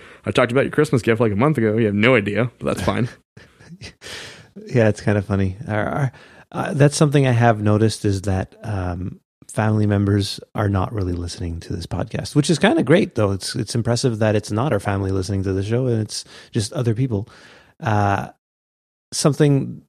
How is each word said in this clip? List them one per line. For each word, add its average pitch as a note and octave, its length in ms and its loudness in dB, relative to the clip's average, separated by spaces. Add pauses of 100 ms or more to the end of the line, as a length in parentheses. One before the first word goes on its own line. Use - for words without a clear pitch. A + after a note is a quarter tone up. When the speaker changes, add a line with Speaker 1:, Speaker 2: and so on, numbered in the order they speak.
(240)
Speaker 1:
I A2 60 -4
talked A#2+ 220 2
about C3 100 2
your - 80 -2
Christmas D3 320 2
gift, A2+ 180 2
like, A2+ 120 2
a G2 40 -2
month C#3 220 2
ago. A2 180 2
You A#2 100 2
have G2+ 80 0
no A2+ 200 4
idea, G#2 360 0 (100)
but - 60 -8
that's G2 160 -2
fine. G#2+ 260 0 (720)
Speaker 2:
<laughs> - 80 -14 (760)
Yeah, A2+ 220 2
it's - 140 -2
kinda G#2 180 2
funny. F#2+ 360 -2 (120)
Our, G#2+ 180 -2
our, C3+ 260 -2 (400)
uh, - 200 -6
that's C#3+ 240 4
something C#3+ 300 4
I B2+ 60 4
have A#2 280 4
noticed G#2 460 2
is G2 160 0
that, F#2 400 -4
um, F#2 580 -6 (280)
family G#2+ 380 0
members G2+ 540 0 (140)
are G#2+ 140 0
not G2 260 0
really F#2 180 -4
listening F2 480 -8
to - 140 -10
this F2 120 -8
podcast, - 480 -8
which D3 140 2
is D#3+ 100 0
kinda C4+ 240 2
great, D#3+ 340 2
though. G#2 160 2
It's, - 220 -6
it's - 200 -4
impressive A#2 460 0
that G#2+ 140 2
it's G#2+ 160 -2
not A#2+ 220 -2
our G2+ 80 0
family G2 300 -2
listening F#2+ 340 -2
to G2 80 0
the F#2+ 100 0
show A#2 260 -2
and A#2 120 0
it's - 240 -8 (280)
just G#2 200 -2
other A#2 220 0
people. A2+ 340 -2 (540)
Uh, G2+ 460 0 (840)
something C#3 760 2